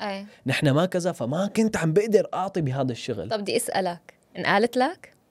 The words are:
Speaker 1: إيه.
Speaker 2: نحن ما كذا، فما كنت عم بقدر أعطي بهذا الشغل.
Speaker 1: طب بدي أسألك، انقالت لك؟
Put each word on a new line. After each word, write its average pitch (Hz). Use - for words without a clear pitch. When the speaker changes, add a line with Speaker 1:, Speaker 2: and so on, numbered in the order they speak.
Speaker 1:
إيه. 202
Speaker 2:
نحن -
ما 151
كذا، 180
فما 156
كنت 214
عم 160
بقدر 202
أعطي 185
بهذا 131
الشغل. 104
Speaker 1:
طب 214
بدي 202
أسألك، -
انقالت 202
لك؟ 277